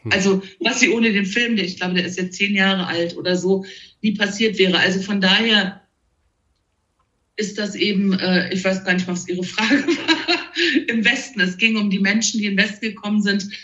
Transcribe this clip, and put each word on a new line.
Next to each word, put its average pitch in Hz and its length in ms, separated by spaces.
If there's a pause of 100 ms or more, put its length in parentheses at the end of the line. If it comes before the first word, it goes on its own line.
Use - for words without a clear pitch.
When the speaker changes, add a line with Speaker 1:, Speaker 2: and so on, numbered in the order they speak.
Speaker 1:
Hm. 110 80
Speaker 2:
Also 190 320 (180)
was 254 200
sie 247 80
ohne 226 240
den 196 140
Film, 233 300
der, 185 100
ich 180 100
glaube, 180 160
der 175 140
ist 175 100
jetzt 180 220
zehn 202 160
Jahre 190 320
alt 170 320
oder 180 180
so, 190 280 (360)
nie 214 120
passiert 208 460
wäre. 185 200
Also 185 220
von 202 200
daher 196 600 (1500)
ist 214 220
das 208 160
eben, 196 440
äh, 180 340
ich 190 120
weiß 190 200
gar 185 100
nicht, 185 140
was 180 200
Ihre 180 160
Frage 220 420
<laughs> - 0
war, 330 1040
im 226 160
Westen. 240 360
Es 185 180
ging 226 180
um 202 140
die 190 80
Menschen, 208 420
die 208 60
in 196 100
den 202 80
Westen 220 220
gekommen 208 340
sind. 202 260 (180)